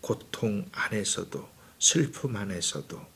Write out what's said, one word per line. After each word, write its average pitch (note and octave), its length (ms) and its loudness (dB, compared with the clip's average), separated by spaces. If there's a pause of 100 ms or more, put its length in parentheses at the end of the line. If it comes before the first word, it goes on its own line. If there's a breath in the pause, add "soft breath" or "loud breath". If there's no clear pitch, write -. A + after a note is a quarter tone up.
고통 - 720 -2
안에서도 - 760 -2 (300 loud breath)
슬픔 C#3 580 4
안에서도 F2 800 -4